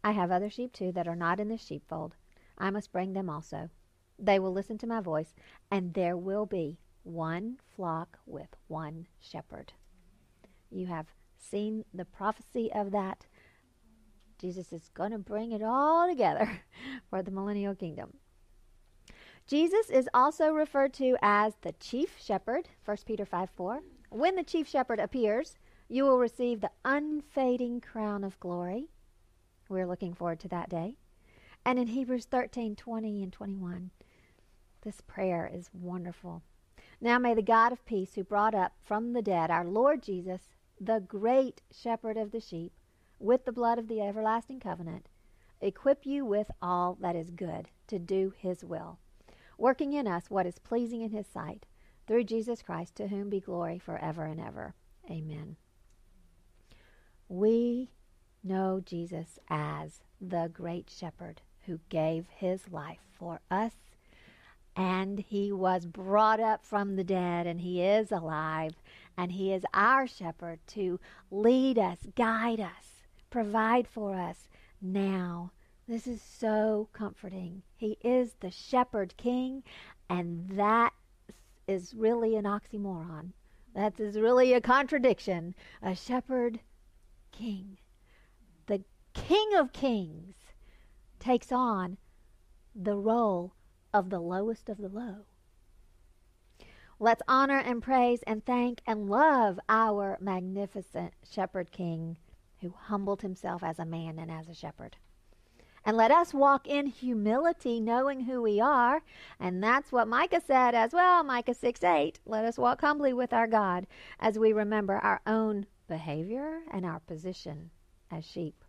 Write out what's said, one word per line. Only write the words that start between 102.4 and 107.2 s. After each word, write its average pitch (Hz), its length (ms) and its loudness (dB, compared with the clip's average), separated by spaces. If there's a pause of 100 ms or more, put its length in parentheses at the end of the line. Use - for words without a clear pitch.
who 175 180 -10
humbled 202 440 -4
himself 185 420 -6
as 165 160 -4
a 170 60 -6
man 165 340 -8
and 165 100 -10
as 160 200 -12
a 170 40 -18
shepherd. - 440 -14 (880)
And 214 100 2
let 226 160 8
us 339 220 6
walk 277 340 6
in 285 180 0
humility, 247 920 0